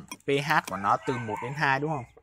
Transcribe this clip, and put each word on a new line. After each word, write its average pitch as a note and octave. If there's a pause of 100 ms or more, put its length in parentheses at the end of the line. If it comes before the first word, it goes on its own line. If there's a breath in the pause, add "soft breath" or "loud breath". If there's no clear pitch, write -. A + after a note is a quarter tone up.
(240)
P -
H C#3+ (180)
của F#2+
nó G2+ (100)
từ B2+
một A2
đến C3
hai C#3
đúng D3+
không? C3 (180)